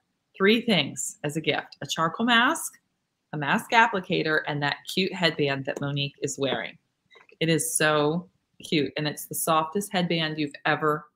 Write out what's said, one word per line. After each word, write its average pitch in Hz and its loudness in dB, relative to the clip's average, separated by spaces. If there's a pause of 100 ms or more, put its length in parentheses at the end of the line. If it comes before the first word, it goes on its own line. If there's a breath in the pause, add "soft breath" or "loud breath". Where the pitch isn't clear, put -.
(360)
three 214 4
things - -2
as 147 -4
a 165 -2
gift: - -2
a 160 -10
charcoal 165 -2
mask, 254 2 (640)
a - -6
mask 151 -2
applicator, 170 2
and 147 -2
that 143 -2 (140)
cute 190 0
headband 156 0
that 139 -6
Monique 143 -4
is 135 -6
wearing. 123 -4 (640 soft breath)
It 160 0
is 156 2
so 156 2 (360)
cute, 143 0
and 151 -2
it's 147 -6
the - -10
softest 165 0
headband 170 0
you've 147 -2 (100)
ever 151 0